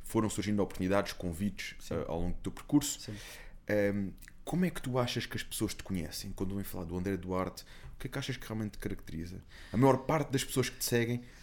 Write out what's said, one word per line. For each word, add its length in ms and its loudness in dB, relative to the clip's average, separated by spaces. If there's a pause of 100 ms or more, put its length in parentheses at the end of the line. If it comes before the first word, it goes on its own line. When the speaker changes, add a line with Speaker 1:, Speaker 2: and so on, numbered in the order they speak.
Speaker 1:
foram 260 2
surgindo 340 2
oportunidades, 480 2
convites, 640 -4 (100)
Speaker 2:
Sim. 100 -4
Speaker 1:
eh, 120 -2
ao 140 0
longo 140 2
do 60 -4
teu 120 -4
percurso. 480 2
Speaker 2:
Sim. 120 -8 (540)
Speaker 1:
Ehm, 440 4 (340)
como 180 2
é 60 4
que 120 -4
tu 160 0
achas 280 2
que 100 -6
as 80 -2
pessoas 300 -2
te 100 -10
conhecem? 480 -4
Quando 240 -2
vêm 80 -2
falar 220 -6
do 120 -4
André 200 0
Duarte, 460 -2 (300)
o 60 -12
que 80 -4
é 20 -12
que 80 -6
achas 200 -4
que 100 -10
realmente 260 -2
te 40 -14
caracteriza? 640 -6 (320)
A 20 0
maior 220 10
parte 340 2
das 140 2
pessoas 240 2
que 80 -10
te 80 -2
seguem, 360 2 (220)